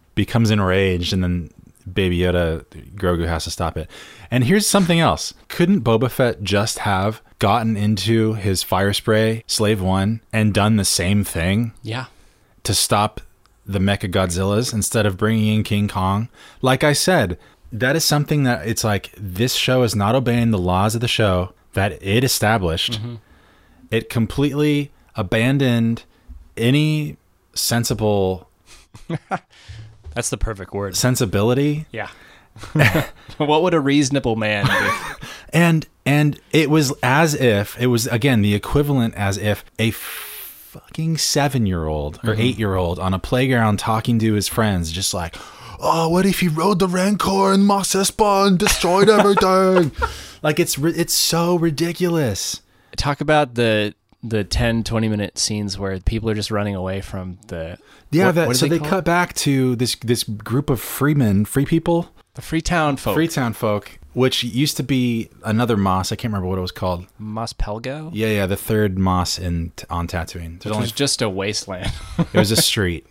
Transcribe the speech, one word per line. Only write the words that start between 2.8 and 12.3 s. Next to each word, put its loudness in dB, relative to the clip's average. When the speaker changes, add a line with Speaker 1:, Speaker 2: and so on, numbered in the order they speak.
Speaker 1:
Grogu 0
has -2
to -8
stop -6
it. -8
And 2
here's 2
something 4
else. 0
Couldn't 2
Boba 2
Fett -2
just -2
have -2
gotten 2
into 0
his -2
Fire 0
Spray, 0
Slave 0
One, 0
and 2
done 4
the 2
same 0
thing? -2
Speaker 2:
Yeah. -8